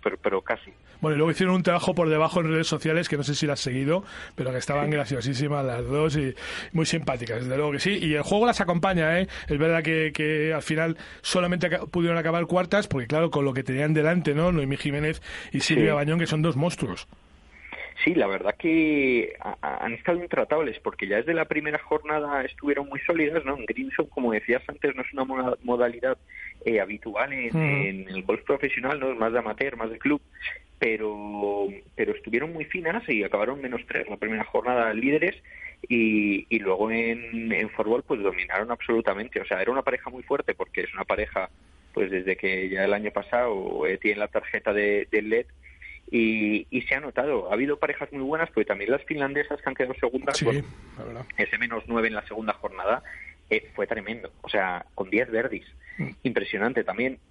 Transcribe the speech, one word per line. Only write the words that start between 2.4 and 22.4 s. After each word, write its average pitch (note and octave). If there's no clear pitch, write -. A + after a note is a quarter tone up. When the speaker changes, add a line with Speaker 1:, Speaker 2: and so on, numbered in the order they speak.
Speaker 2:
redes D#3+
sociales, D#3+
que D3+
no C#3+
sé C#3
si D#3
las C#3+
has -
seguido, C#3
pero B2+
que B2+
estaban C#3+
Speaker 1:
Sí. D3+
Speaker 2:
graciosísimas C#3
las A#2+
dos C#3+
y C3+
muy D#3+
simpáticas, A#2+
desde B2+
luego D3
que C#3
sí. F#3+
Y D#3
el D3
juego G#3
las A#3+
acompaña, F3
¿eh? F#3+
Es D3+
verdad E3
que, D#3
que D#3
al D3
final D#3+
solamente F3+
aca-, E3+
pudieron E3+
acabar E3
cuartas, F3+
porque B2
claro, D#3
con C#3+
lo C3+
que C3
tenían C#3
delante, D#3
¿no? E3+
Noemí C#3+
Jiménez D3+
y C3+
Silvia C3+
Speaker 1:
Sí. D3
Speaker 2:
Bañón, D3
que E3+
son D#3
dos D#3+
monstruos. C#3
Speaker 1:
Sí, D#3+
la B2+
verdad F#2+
que D3+
ha-, -
ha-, -
han A#2
estado F3
intratables, D3+
porque -
ya G2+
desde D3+
la D#3+
primera D3+
jornada D3+